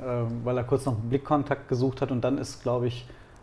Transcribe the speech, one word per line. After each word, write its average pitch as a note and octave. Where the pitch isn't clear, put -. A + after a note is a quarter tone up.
ähm, A#2
weil B2
er A#2
kurz C3
noch A#2
einen A2+
Blickkontakt C#3
gesucht B2+
hat C3
und B2
dann C3
ist, -
glaub B2
ich, B2